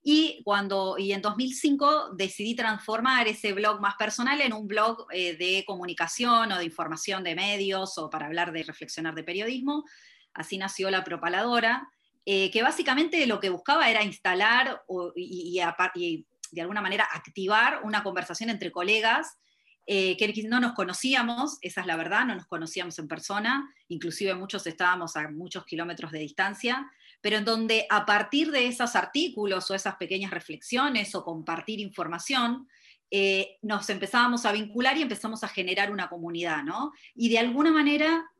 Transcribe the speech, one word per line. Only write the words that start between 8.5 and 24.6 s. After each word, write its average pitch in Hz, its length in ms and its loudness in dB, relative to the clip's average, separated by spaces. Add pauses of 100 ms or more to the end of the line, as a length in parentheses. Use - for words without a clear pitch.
de 160 100 -4
reflexionar 160 520 -8
de 160 100 -8
periodismo. 254 580 -4 (500)
Así - 240 -8
nació 190 320 -4
La 190 140 2
Propaladora, 226 880 0 (360)
eh, 190 260 2
que 226 120 2
básicamente 311 640 2
lo 208 140 0
que 196 80 0
buscaba 269 400 4
era 220 120 4
instalar 208 840 2
o, 180 260 -6
y, 180 360 -8
y 180 100 0
apar-, 180 360 0
y 170 300 -2 (260)
de 165 100 -8
alguna 190 180 -4
manera 202 320 2
activar 208 720 2
una 208 180 0
conversación 185 480 -4
entre 196 220 -4
colegas, 220 640 2 (540)
eh, 190 280 2
que 214 260 0
no 233 160 2
nos 240 140 2
conocíamos, 240 880 0
esa 180 180 -8
es 180 80 -6
la 170 80 0
verdad, 175 300 0
no 220 100 -2
nos 190 100 -12
conocíamos 165 540 -8
en 156 80 -10
persona, 214 680 -4 (140)
inclusive 175 480 -4
muchos 190 320 -6